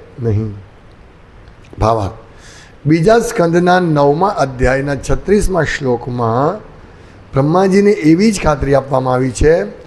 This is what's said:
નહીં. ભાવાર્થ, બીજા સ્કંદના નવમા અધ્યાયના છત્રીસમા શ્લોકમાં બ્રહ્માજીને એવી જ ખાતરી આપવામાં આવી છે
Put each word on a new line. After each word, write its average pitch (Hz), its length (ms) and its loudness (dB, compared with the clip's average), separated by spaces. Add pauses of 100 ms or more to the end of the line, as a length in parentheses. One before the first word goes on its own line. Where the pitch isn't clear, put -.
(220)
નહીં. 107 300 -2 (1300)
ભાવાર્થ, 107 340 -2 (760)
બીજા 170 320 4
સ્કંદના 175 640 0
નવમા 156 480 2
અધ્યાયના 135 680 -2
છત્રીસમા 170 680 0
શ્લોકમાં 123 1000 -2 (720)
બ્રહ્માજીને 185 580 2
એવી 185 420 2
જ 190 100 -6
ખાતરી 139 320 0
આપવામાં 131 400 0
આવી 127 160 0
છે 165 360 2 (200)